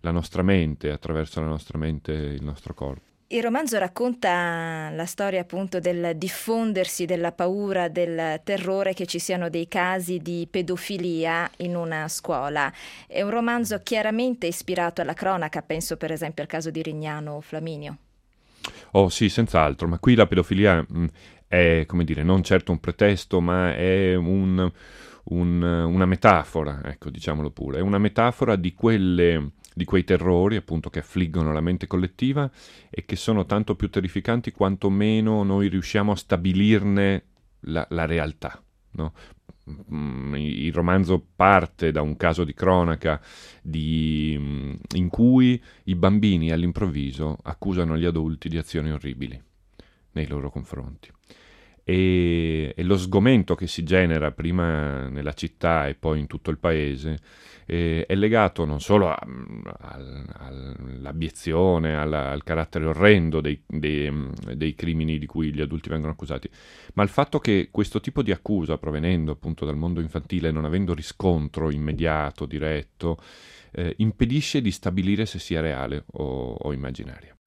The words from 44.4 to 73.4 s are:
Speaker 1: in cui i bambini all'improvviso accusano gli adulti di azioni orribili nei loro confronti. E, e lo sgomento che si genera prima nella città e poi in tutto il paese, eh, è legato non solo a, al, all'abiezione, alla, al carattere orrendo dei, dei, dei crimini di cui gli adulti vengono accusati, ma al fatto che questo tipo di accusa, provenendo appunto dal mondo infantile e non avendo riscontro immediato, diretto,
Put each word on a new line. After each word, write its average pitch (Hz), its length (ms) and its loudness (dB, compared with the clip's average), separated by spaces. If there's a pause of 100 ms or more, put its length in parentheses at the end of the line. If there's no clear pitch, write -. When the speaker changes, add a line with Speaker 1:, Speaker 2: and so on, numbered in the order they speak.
Speaker 1:
in 90 120 2
cui 123 540 6 (220)
i 92 120 0
bambini 95 560 4
all'improvviso 78 920 -2
accusano 90 520 -2
gli 82 100 0
adulti 80 440 -2
di 82 80 -4
azioni 78 340 -4
orribili 65 500 -8 (720)
nei 76 140 -2
loro 71 220 -6
confronti. 67 600 -12 (760)
E, 85 920 2
e 85 80 -4
lo 95 140 4
sgomento 95 580 4
che 90 120 -6
si 85 160 -6
genera 80 480 4
prima 78 800 -2
nella 73 240 -6
città 82 540 0
e 69 80 -4
poi 78 240 0
in 73 80 -4
tutto - 240 -6
il 73 80 -4
paese, 76 600 -2 (460)
eh, 82 400 0
è - 80 -2
legato 101 520 4
non 73 140 -2
solo 98 300 4
a, 67 100 -2 (600)
al, 65 520 -14
all'abiezione, 76 1700 -2
alla, 76 320 -2
al 71 140 -6
carattere 80 420 -2
orrendo 80 560 6
dei, 73 240 -4
dei, 73 640 -2 (240)
dei 76 220 -2
crimini 80 420 -2
di 73 80 -6
cui 78 280 -4
gli 73 60 -6
adulti 78 300 -6
vengono 78 240 -4
accusati, 69 360 -8 (440)
ma 104 80 0
al 101 80 4
fatto - 300 0
che 101 320 2
questo 104 280 -2
tipo 135 220 -4
di 104 100 0
accusa, 85 460 -2
provenendo 78 540 0
appunto 76 340 -6
dal 73 100 -4
mondo 82 260 -2
infantile 80 480 -4
e - 20 0
non 78 140 -2
avendo 90 280 0
riscontro 78 800 -2
immediato, 76 720 -2
diretto, 78 720 -4 (540)